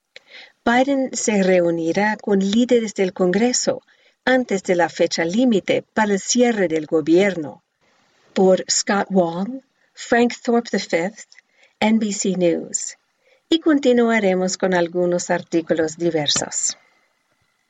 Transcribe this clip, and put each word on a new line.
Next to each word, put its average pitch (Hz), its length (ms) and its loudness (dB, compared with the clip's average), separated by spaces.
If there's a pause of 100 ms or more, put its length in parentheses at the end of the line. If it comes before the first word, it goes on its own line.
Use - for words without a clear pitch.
(640)
Biden 262 480 2
se 202 320 0
reunirá 175 720 2
con 202 240 0
líderes 226 540 2
del 185 180 -2
Congreso 196 680 0 (420)
antes 247 400 0
de 185 100 0
la 170 140 2
fecha 170 360 -2
límite 196 600 0 (100)
para 208 200 0
el 190 40 0
cierre 233 480 0
del 156 200 -2
gobierno, 160 760 0 (720)
por 185 340 4
Scott - 400 -2
Wong, 190 520 -2 (340)
Frank 240 480 0
Thorpe 233 280 -2
the 202 100 -2
fifth, 185 480 -6 (500)
N 220 220 2
B 214 120 -2
C 202 240 -4
News. - 600 -2 (520)
Y 330 120 2
continuaremos 226 1000 2
con 185 160 0
algunos 175 560 0
artículos 165 640 -2
diversos. 165 800 -4 (920)